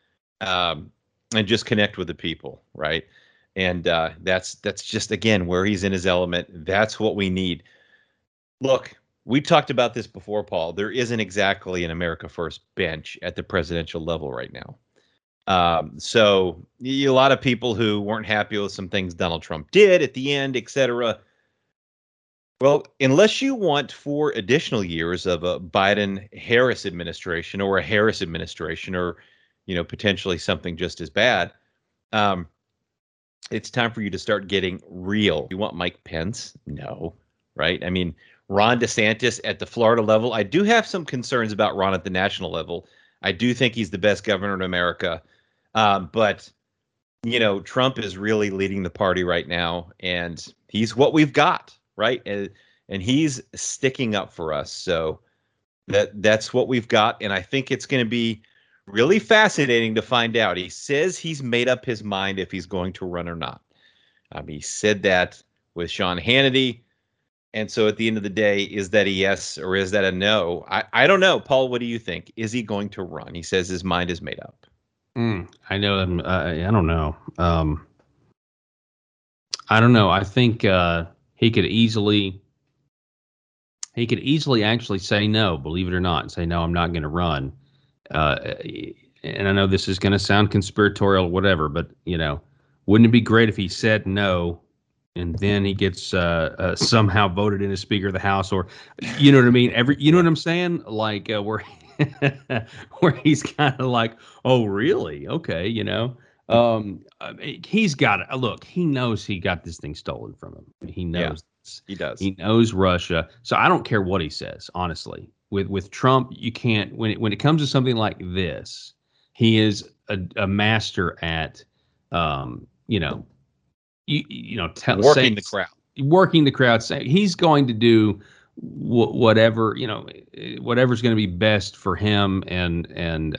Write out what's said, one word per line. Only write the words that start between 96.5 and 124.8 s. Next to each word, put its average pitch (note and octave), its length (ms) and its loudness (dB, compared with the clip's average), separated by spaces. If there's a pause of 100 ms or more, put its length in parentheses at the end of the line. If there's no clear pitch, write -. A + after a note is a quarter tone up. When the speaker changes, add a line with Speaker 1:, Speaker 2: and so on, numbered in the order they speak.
Speaker 2:
uh, F2 180 -2
somehow G#2 520 4
voted G2 340 -2
in G2 100 -2
as F#2+ 80 -6
Speaker G2+ 280 -4
of F#2+ 60 -4
the F#2 60 -6
House, G2 320 -2
or, F#2 160 -2 (520)
you C#3+ 120 10
know C#3 80 10
what B2 80 8
I A#2+ 40 8
mean? B2 200 4
Every, B2 280 2
you D3 120 4
know E3+ 60 8
what F3 80 4
I'm E3 100 4
saying? E3+ 520 -2
Like, G#2+ 440 -4
uh, G#2 120 -2
where G#2 180 -4 (140)
<laughs> - 60 -20 (160)
<laughs> - 1040 -4
where E3 120 6 (120)
he's D#3 200 4
kinda C3 420 0
like, A#2 320 0 (280)
"Oh, B2 200 6
really? G2 640 -2
Okay," G2+ 400 -4
you A2 160 -4
know? A2 340 -4 (320)
Um, A2 500 2 (220)
I - 120 -12
mean, - 320 -12
he's F#3+ 300 2
got G#2+ 240 2
it. - 160 -10
Look, A#2 280 -4
he F3 220 -4
knows B2+ 400 -2
he G2 140 -6
got F2+ 240 -2
this E2 140 -14
thing D2 180 -12
stolen A1+ 380 -12
from - 220 -20
him. - 340 -20
He F2+ 140 -10
Speaker 1:
Yeah, E2+ 260 -2
Speaker 2:
knows. D#2 140 -10 (440)
Speaker 1:
he F#2+ 80 -12
does. D#2 240 -8
Speaker 2:
He F#2+ 180 -2
knows A2 360 4
Russia. F2+ 560 0 (140)
So - 120 -2
I B2+ 120 4
don't - 180 2
care A2 160 0
what F#2 200 -2
he D#2 80 -6
says, - 460 -14
honestly. D#2 540 -8 (200)
With, G2 180 -2
with F#2+ 240 -6
Trump, B2+ 440 2
you - 160 -8
can't, G#2+ 440 -2
when A2 160 -2
it, F2 100 -6
when A2 100 0
it G2+ 60 -4
comes D3+ 240 4
to C#3 60 -2
something B2+ 280 2
like G#2+ 240 -2
this, F2+ 760 -6 (400)
he A2 260 4
is G#2+ 300 0 (200)
a, G#2+ 100 -4 (160)
a G#2 120 -2
master G#2 760 0
at, E2 400 -6 (480)
um, C#2+ 560 -4 (200)
you G#2 120 0
know, D2+ 260 -6 (800)
you, C#3+ 240 -2
you A#2 280 -12
know, F2 120 -4
tell, - 280 -2